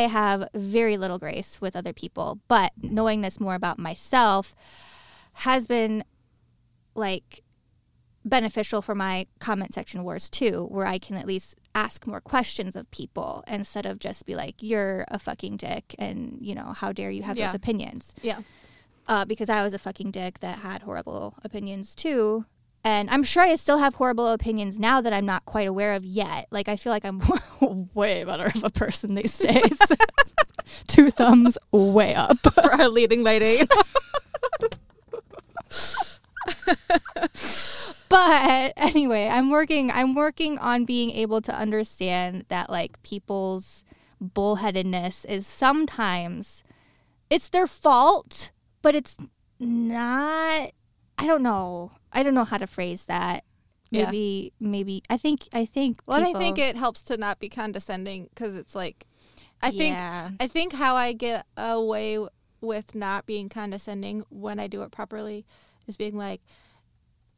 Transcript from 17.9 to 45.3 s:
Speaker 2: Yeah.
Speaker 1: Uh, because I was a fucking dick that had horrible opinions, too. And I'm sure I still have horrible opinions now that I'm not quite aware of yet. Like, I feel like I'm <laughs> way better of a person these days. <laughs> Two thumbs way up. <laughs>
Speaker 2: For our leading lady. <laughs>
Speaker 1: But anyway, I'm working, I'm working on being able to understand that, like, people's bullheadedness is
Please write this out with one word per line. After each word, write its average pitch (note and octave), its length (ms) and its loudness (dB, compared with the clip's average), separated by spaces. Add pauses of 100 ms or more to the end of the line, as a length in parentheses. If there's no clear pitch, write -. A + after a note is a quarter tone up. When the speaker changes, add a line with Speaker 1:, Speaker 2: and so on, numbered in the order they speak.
Speaker 2:
Yeah. A3+ 200 -6 (640)
Speaker 1:
Uh, G#3 180 0
because G#3 240 -6
I G#3+ 160 2
was G3+ 80 -2
a G3 60 -8
fucking G3 320 -10
dick F#3 300 -8
that F3+ 180 -10
had G3 240 -12
horrible - 600 -10
opinions, G3+ 520 -12
too. A3+ 500 0 (400)
And G#3 240 2
I'm C#4+ 160 4
sure - 180 4
I E4+ 140 6
still D4 220 2
have C#4 160 2
horrible A#3+ 340 0
opinions A3 500 -2
now A#3+ 220 4
that A3+ 140 0
I'm G3 100 0
not F#3 220 -2
quite G#3 200 0
aware G3+ 280 0
of F#3+ 100 -4
yet. F#3 460 -4
Like, G3+ 180 -4
I G#3 80 -2
feel A#3+ 160 -2
like G#3+ 140 -2
I'm F#3+ 160 -6
<laughs> G3+ 720 0
way G3+ 300 0
better F3 300 -4
of A3 100 -4
a A3 60 2
person G#3 440 -4
these G#3 240 -2
days. F4+ 400 4 (500)
<laughs> - 600 -4
Two C#4+ 220 10
thumbs A#3+ 460 8 (160)
way G3 420 6
up. - 240 4
<laughs> C#4+ 140 6
Speaker 2:
For C#4+ 180 8
our C4+ 180 6
leading A#3 360 4
lady. A3 420 6
<laughs> - 20 -2 (4000)
Speaker 1:
But C4+ 680 6
anyway, C4+ 520 2
I'm C4 200 2
working, D4 400 2
I'm C4 240 2
working D4+ 440 0
on A#3+ 280 0
being A#3+ 240 0
able A3 320 -2
to - 120 -6
understand F#3 920 -4
that, F3+ 220 -4
like, - 320 -6
people's F#3+ 800 -6 (340)
bullheadedness F#3+ 1080 -2
is G3+ 200 -6